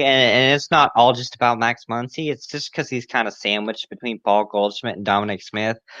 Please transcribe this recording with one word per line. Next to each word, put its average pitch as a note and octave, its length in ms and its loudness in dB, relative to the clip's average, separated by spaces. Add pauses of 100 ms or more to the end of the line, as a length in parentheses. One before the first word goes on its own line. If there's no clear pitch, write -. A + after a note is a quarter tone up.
and, C#3 40 2
and C3 500 4
it's C#3+ 160 -4
not D3+ 240 4
all A#2+ 200 6
just B2 200 -10
about A#2+ 240 2
Max A#2 320 -2
Muncy. C3 400 -6
It's - 160 -8
just - 240 -10
'cause D3 200 -6
he's A#2+ 160 -6
kinda A2+ 240 -2
sandwiched G#2 580 -4
between A2 320 -10
Paul G#2 240 2
Goldschmidt G#2 520 -4
and G2+ 100 -12
Dominic G2+ 360 -2
Smith. A2 360 -4 (220)